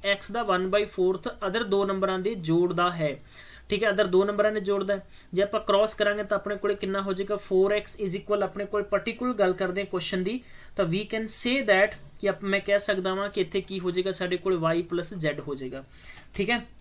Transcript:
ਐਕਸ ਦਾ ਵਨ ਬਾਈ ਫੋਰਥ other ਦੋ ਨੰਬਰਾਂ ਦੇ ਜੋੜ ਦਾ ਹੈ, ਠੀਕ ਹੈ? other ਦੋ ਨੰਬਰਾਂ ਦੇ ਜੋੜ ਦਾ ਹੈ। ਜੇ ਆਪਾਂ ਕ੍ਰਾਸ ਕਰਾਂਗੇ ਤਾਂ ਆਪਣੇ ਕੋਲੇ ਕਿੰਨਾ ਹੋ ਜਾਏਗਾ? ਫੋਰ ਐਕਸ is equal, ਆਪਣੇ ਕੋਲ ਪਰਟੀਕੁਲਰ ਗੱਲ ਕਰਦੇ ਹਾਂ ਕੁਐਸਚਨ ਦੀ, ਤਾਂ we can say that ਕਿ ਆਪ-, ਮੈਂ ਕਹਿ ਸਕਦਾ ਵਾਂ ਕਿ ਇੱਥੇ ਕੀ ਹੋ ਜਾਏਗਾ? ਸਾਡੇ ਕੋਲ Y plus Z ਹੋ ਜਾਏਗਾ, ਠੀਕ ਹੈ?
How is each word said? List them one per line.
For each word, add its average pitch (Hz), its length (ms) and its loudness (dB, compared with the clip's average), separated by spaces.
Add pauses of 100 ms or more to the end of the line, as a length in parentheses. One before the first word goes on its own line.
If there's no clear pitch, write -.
ਐਕਸ 196 260 -2
ਦਾ 233 120 -2
ਵਨ 190 260 0
ਬਾਈ 208 160 4
ਫੋਰਥ 185 420 0
other 208 360 -4
ਦੋ 196 220 2
ਨੰਬਰਾਂ 190 340 0
ਦੇ 214 160 -2
ਜੋੜ 175 380 2
ਦਾ 175 180 2
ਹੈ, 156 320 -4 (460)
ਠੀਕ 208 140 0
ਹੈ? 214 80 4
other 196 160 2
ਦੋ 185 180 4
ਨੰਬਰਾਂ 208 260 2
ਦੇ 214 80 -4
ਜੋੜ 196 240 0
ਦਾ 196 120 0
ਹੈ। 196 120 -8 (260)
ਜੇ 180 80 2
ਆਪਾਂ 202 180 0
ਕ੍ਰਾਸ 208 340 4
ਕਰਾਂਗੇ 208 300 0
ਤਾਂ 202 140 0
ਆਪਣੇ 202 180 -4
ਕੋਲੇ 202 200 0
ਕਿੰਨਾ 196 260 -2
ਹੋ 190 120 -4
ਜਾਏਗਾ? 196 220 -2
ਫੋਰ 196 380 4
ਐਕਸ - 280 -4
is 196 80 -2
equal, 202 340 0
ਆਪਣੇ 202 220 -4
ਕੋਲ 202 180 0
ਪਰਟੀਕੁਲਰ 226 500 0
ਗੱਲ 190 200 4
ਕਰਦੇ 180 280 -2
ਹਾਂ 196 60 -6
ਕੁਐਸਚਨ 185 360 -2
ਦੀ, 240 200 -2 (320)
ਤਾਂ 190 100 2
we 170 140 0
can 220 240 -4
say 247 380 0
that 208 340 4 (240)
ਕਿ 196 100 0
ਆਪ-, 185 140 -4
ਮੈਂ 196 160 2
ਕਹਿ 202 200 2
ਸਕਦਾ 190 340 0
ਵਾਂ 196 160 -2
ਕਿ 196 120 -2
ਇੱਥੇ 185 200 -2
ਕੀ 190 180 -8
ਹੋ 180 120 -2
ਜਾਏਗਾ? 185 200 0
ਸਾਡੇ 180 260 -2
ਕੋਲ 180 280 0
Y 165 120 2
plus 170 480 -4
Z 147 140 -2
ਹੋ 139 160 -6
ਜਾਏਗਾ, 135 280 -10 (500)
ਠੀਕ 202 160 0
ਹੈ? 233 180 -2 (140)